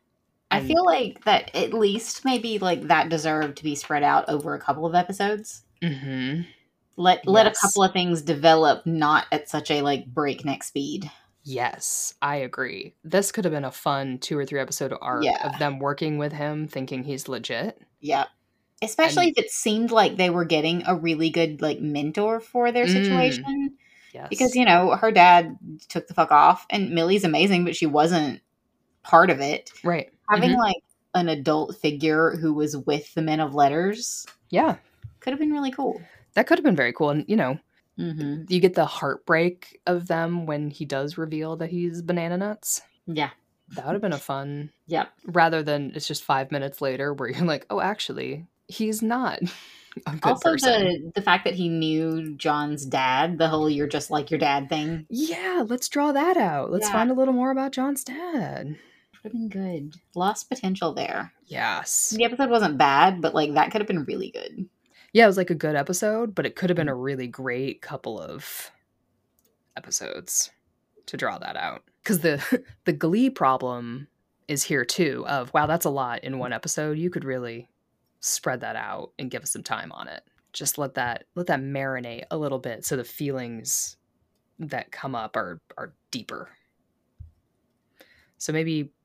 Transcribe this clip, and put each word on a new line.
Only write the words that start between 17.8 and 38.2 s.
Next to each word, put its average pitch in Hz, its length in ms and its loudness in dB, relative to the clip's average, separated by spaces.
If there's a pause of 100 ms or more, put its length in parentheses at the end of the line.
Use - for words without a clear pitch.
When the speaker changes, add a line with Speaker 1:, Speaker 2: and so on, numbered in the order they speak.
Speaker 1:
Yeah. 139 260 0 (560)
Especially 320 460 2
Speaker 2:
And 294 100 0
Speaker 1:
if 214 80 0
it - 40 -10
seemed 226 400 0
like 202 260 4
they 180 140 4
were 175 140 2
getting 160 420 2
a 185 80 2
really 160 360 0
good, 156 320 0
like, 151 180 -2
mentor 156 600 -2
for 240 300 0
their 240 160 2
Speaker 2:
Mm. 180 60 4
Speaker 1:
situation. 269 840 2 (360)
Speaker 2:
Yes. 135 160 -14
Speaker 1:
Because, 247 260 2
you 247 120 6
know, 180 300 8
her 226 140 4
dad 175 460 10 (320)
took - 180 -6
the - 80 -16
fuck 160 160 4
off, 151 400 8
and 196 200 0
Millie's 175 340 2
amazing, 175 400 4
but 165 100 -2
she 170 120 0
wasn't 151 560 4 (600)
part 175 280 8
of 139 100 2
it. 143 320 -4 (100)
Speaker 2:
Right. 170 280 -2 (180)
Speaker 1:
Having, 208 220 4
Speaker 2:
Mm-hmm. 247 100 4
Speaker 1:
like, 202 220 0 (320)
an 175 160 2
adult 151 460 0
figure 156 600 2
who 156 160 0
was 151 240 -2
with 147 380 -4
the 165 80 0
Men 156 180 0
of 143 140 -2
Letters 170 720 0 (240)
Speaker 2:
Yeah. 214 260 2 (440)
Speaker 1:
could 254 120 -6
have 277 80 -6
been 302 120 2
really 285 180 -2
cool. 254 320 -4 (320)
Speaker 2:
That 240 120 2
could 330 120 4
have 330 60 -4
been 220 120 6
very 123 160 2
cool. 147 180 0
And, 147 180 0
you 214 80 2
know, 139 220 0 (400)
Speaker 1:
Mm-hmm. 160 500 -6